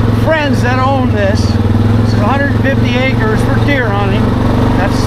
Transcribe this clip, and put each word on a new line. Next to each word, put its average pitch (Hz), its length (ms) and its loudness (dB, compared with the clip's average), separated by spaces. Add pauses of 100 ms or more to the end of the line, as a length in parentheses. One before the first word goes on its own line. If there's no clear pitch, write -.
(240)
friends 294 400 0
that 247 160 0
own 262 340 0
this. 208 280 0
This - 720 0
is - 60 0
a - 80 2
hundred 277 340 0
fifty 247 360 0
acres 247 480 0
for 269 100 0 (100)
deer 262 240 0
hunting. 202 320 0 (560)
That's 190 300 0